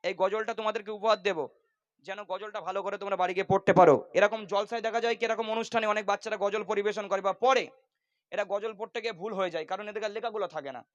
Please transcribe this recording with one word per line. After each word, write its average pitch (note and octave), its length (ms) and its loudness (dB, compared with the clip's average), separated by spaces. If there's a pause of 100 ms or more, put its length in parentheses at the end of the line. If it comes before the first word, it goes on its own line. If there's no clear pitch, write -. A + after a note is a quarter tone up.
এই F#3+ 140 -4
গজলটা G#3+ 380 0
তোমাদেরকে G#3+ 380 -4
উপহার G#3+ 300 2
দেব, F3 120 -2 (680)
যেন G3 120 -10 (120)
গজলটা G#3 360 -8
ভালো F#3+ 180 -4
করে G3+ 160 -4
তোমরা G3 200 -2
বাড়ি F#3 160 0
গিয়ে F#3+ 140 -2
পড়তে F#3+ 280 4
পারো। E3+ 160 12 (220)
এরকম G#3 220 4 (120)
জলসায় G#3+ 360 -2
দেখা A3 180 -2
যায়, A#3 160 2
কিরকম A3 340 -2
অনুষ্ঠানে A3+ 380 -2
অনেক G#3 180 -2
বাচ্চারা G#3+ 320 -4
গজল G#3 280 -2
পরিবেশন G3+ 400 -2
করে G3 160 0
বা F#3+ 60 0 (100)
পড়ে, B3+ 200 4 (680)
এরা G3+ 180 -2
গজল G3+ 280 -4
পড়তে A3 240 -10
গিয়ে A3 180 -6
ভুল G#3+ 180 -6
হয়ে F3+ 160 -2
যায়, D#3+ 160 -4
কারণ G3 200 -6
এদের G#3 260 -6
লেখাগুলো A3 280 -4 (100)
থাকে C#3 220 -8
না। A#2 40 -14 (140)